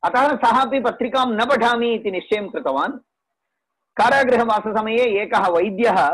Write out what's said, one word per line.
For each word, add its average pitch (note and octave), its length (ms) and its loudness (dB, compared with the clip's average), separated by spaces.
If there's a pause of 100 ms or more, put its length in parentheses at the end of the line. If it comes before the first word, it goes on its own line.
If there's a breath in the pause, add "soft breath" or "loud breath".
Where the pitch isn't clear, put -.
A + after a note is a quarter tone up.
अतः B3 240 2
सः B3 380 2
अपि C4 140 -2
पत्रिकां B3 520 -2
न A3 120 0
पठामि A#3+ 500 0
इति A3 160 -4
निश्चयं F#3+ 400 -4
कृतवान्। D3+ 420 -4 (1040)
कारागृहवाससमये A3+ 1300 2
एकः G3+ 260 0
वैद्यः F#3 640 2